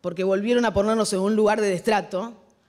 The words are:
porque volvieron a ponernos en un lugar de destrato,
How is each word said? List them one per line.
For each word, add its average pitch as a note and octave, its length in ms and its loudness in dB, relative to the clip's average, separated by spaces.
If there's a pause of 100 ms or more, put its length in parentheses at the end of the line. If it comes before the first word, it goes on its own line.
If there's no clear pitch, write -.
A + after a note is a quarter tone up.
porque F3+ 240 -4
volvieron G#3 400 2
a G#3+ 80 0
ponernos G#3+ 400 0
en G3 60 -2
un G3+ 180 0
lugar G#3+ 240 2
de G#3 80 0
destrato, G3 640 -2 (360)